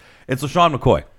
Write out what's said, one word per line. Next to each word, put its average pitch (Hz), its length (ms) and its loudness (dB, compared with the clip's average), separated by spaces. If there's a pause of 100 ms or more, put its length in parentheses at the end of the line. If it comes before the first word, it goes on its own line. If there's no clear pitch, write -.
(280)
It's 131 140 -6
LaShawn 160 340 0
McCoy. 98 280 2 (140)